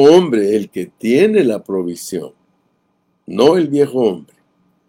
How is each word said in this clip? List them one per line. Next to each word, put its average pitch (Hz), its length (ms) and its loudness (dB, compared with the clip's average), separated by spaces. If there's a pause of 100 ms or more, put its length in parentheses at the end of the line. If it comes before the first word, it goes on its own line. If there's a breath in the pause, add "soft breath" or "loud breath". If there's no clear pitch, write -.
hombre, 135 520 4
el 101 140 -4
que 90 160 -8
tiene 170 580 -2
la 107 200 -4
provisión, 87 680 -8 (920)
no 135 320 2
el 160 100 0
viejo 139 340 -2
hombre, 90 340 -4 (540)